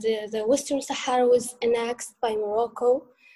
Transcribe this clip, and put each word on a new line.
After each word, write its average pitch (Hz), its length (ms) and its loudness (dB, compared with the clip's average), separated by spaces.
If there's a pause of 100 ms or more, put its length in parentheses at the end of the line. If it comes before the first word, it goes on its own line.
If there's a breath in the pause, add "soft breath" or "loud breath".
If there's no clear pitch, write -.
the, 214 300 -2
the 214 160 -4
Western 277 340 0
Sahara 254 460 0
was 247 340 2
annexed 247 600 -2
by 220 140 0
Morocco. 233 720 0 (300 soft breath)